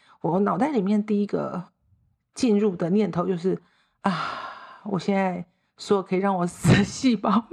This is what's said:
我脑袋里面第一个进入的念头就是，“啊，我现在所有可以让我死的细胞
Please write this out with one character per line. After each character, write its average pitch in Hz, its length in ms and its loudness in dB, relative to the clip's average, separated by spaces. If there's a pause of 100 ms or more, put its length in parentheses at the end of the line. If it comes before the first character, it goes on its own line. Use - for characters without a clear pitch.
(200)
我 165 200 0
脑 196 180 0
袋 277 120 0
里 247 120 0
面 208 220 0
第 208 180 0
一 202 40 -4
个 175 380 -6 (680)
进 214 240 2
入 208 160 2
的 170 160 -2
念 202 200 2
头 170 160 -2
就 185 100 0
是 170 240 -2 (420)
，“啊， 196 100 0 (720)
我 202 140 -4
现 196 160 -2
在 185 300 -2 (320)
所 - 200 0
有 190 60 0
可 185 120 -4
以 180 40 2
让 196 180 0
我 175 100 0
死 - 300 -2
的 202 80 4
细 247 320 0
胞 208 360 0